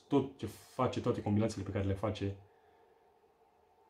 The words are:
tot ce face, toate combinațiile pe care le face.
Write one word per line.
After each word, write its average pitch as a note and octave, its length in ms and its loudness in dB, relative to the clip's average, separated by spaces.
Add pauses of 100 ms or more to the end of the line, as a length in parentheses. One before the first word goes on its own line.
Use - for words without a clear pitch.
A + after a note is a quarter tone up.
tot C3+ 300 2
ce A2+ 80 -6
face, - 540 -4
toate A2 220 0
combinațiile G#2 420 2
pe G2 80 -6
care G2 120 0
le F#2+ 100 0
face. G2 420 -2 (1500)